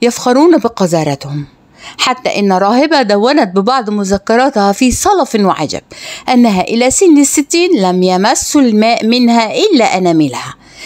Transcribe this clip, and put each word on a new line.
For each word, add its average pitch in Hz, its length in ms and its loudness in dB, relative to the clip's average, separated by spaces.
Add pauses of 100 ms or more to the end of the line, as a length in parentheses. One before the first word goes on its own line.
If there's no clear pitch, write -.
يفخرون 269 560 2
بقذارتهم، 151 880 -4 (520)
حتى - 400 -4
إن 202 140 0
راهبة 254 500 2
دونت 208 540 0
ببعض 214 340 -2
مذكراتها 202 840 0
في 254 180 0
صلف 339 500 -2
وعجب 160 420 -2 (460)
أنها 240 320 2
إلى 233 300 0
سن 311 280 4
الستين 311 640 0
لم 180 200 0
يمس 185 540 0
الماء 226 500 2
منها 233 480 2
إلا 277 440 0
أناملها 165 560 -2 (320)